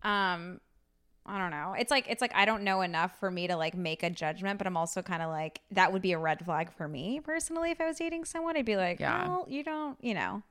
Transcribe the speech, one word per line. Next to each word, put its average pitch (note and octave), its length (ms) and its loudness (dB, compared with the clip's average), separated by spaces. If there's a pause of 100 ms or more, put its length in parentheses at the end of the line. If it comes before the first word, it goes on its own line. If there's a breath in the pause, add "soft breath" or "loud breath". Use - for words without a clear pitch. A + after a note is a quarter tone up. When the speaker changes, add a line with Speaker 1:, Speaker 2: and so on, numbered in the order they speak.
Speaker 1:
Um, F3+ 600 0 (680)
I G3 100 -4
don't F3+ 140 -2
know. D3+ 260 -4
It's A#3+ 140 2
like, C4 180 4
it's A#3 120 -2
like, B3 120 0
I G3 120 6
don't G#3+ 180 2
know F#3+ 180 2
enough F3 380 0
for G3 100 0
me F3+ 180 -2
to, F3+ 100 2
like, D#3+ 180 0
make D#3+ 260 -2
a E3+ 80 2
judgment, F3 480 -2
but G3 80 -2
I'm F3+ 120 0
also E3+ 260 0
kinda E3 240 -2
like, D#3 340 -4 (100)
that F#3 220 8
would F#3+ 80 0
be F3+ 120 2
a E3 40 0
red D#3+ 260 0
flag E3+ 280 -2
for D#3 160 -8
me E3 320 -4
personally E4 500 -2
if E4 120 -2
I D#4+ 40 0
was D#4+ 120 -2
dating E4 280 -2
someone. E4 320 -2
I'd C4 80 2
be G#3+ 120 2
like, F3+ 220 0
Speaker 2:
Yeah. B2 280 2
Speaker 1:
"Well, F4+ 220 -2
you C#4+ 140 -4
don't," D4+ 400 -6
you A#3 120 0
know. E3 360 -2